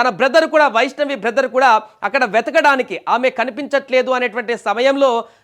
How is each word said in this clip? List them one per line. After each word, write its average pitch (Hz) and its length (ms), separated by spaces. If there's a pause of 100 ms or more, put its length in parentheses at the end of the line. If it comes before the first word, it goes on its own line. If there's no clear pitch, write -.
తన 247 80
బ్రదర్ 262 380
కూడా, 302 220
వైష్ణవి 269 460
బ్రదర్ 233 320
కూడా 233 360 (200)
అక్కడ 233 220
వెతకడానికి 247 840
ఆమె 240 220
కనిపించట్లేదు 254 800
అనేటువంటి 240 460
సమయంలో 240 680 (200)